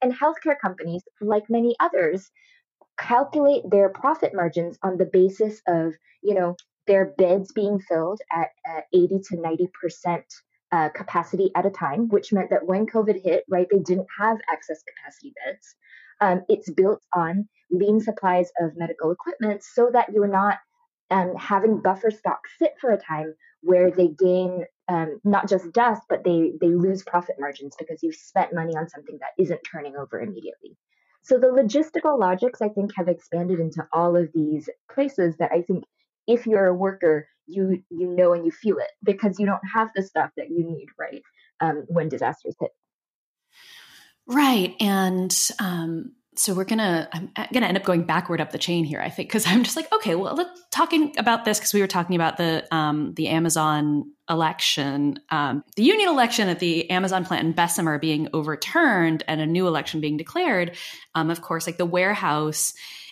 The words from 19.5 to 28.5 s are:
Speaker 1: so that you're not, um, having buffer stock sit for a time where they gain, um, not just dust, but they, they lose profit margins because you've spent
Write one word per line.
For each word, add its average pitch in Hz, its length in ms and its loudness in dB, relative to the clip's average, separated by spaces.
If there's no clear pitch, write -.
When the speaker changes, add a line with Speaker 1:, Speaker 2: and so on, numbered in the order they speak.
Speaker 1:
so 240 300 2
that 240 180 2
you're 208 160 2
not, 196 300 2
um, 180 260 0
having 202 460 0
buffer 196 300 2
stock - 280 -6
sit - 240 2
for 254 100 0
a 202 80 2
time 156 340 -8
where 180 300 6
they 180 180 4
gain, 180 560 0
um, 160 340 -2
not 202 240 2
just 180 240 0
dust, 233 380 2
but - 160 -2
they, 165 340 2
they 175 80 2
lose 185 360 2
profit - 360 -4
margins 139 400 -10
because 160 240 -10
you've 160 120 -4
spent - 380 -4